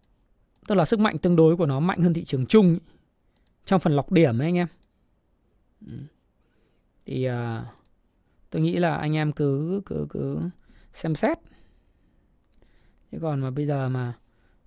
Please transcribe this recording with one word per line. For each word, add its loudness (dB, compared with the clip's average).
tức 0
là 4
sức 0
mạnh 2
tương 2
đối 8
của 0
nó 0
mạnh 0
hơn 4
thị -4
trường -2
chung 6
ý, -2
trong 2
phần 2
lọc -2
điểm 4
ấy -2
anh 0
em. -2
Ừ. -16
Thì, -6
ờ, -6
tôi -4
nghĩ 0
là 0
anh -4
em -2
cứ, -2
cứ, -6
cứ -6
xem -6
xét. -2
Chứ -12
còn -4
mà -4
bây -4
giờ -2
mà -4